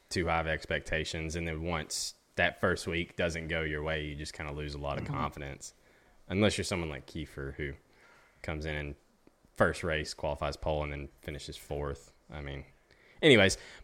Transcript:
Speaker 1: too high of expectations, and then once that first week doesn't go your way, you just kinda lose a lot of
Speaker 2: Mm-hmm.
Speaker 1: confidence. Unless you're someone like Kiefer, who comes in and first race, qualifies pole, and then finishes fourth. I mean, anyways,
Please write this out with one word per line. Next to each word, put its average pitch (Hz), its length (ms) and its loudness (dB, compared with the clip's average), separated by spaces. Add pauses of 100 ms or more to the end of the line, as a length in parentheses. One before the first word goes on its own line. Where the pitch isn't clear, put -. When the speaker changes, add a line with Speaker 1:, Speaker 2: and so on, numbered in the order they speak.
Speaker 1:
too 85 180 0
high 82 120 4
of 80 80 0
expectations, 80 880 -2
and 85 120 -2
then 80 140 -4
once 82 540 -4 (220)
that 90 240 2
first 90 260 2
week 87 300 -2
doesn't 82 320 -2
go 80 120 0
your 76 220 -4
way, 78 220 -2
you 73 100 -8
just 73 180 -10
kinda 76 200 -8
lose 73 200 -6
a 71 60 -8
lot 71 180 -2
of 67 60 -4
Speaker 2:
Mm-hmm. 71 120 -6
Speaker 1:
confidence. 71 580 -6 (560)
Unless 98 280 4
you're 92 80 -2
someone 85 240 -2
like 67 160 -8
Kiefer, 71 500 -8
who 71 180 -6 (680)
comes 76 240 -4
in 78 100 -2
and 73 200 -4 (600)
first 87 280 2
race, 78 300 0
qualifies 73 440 -2
pole, 76 260 -2
and 73 80 -4
then 71 180 -8 (120)
finishes 71 340 -10
fourth. 71 560 -8 (200)
I 76 100 -12
mean, 71 240 -10 (560)
anyways, 110 360 10 (260)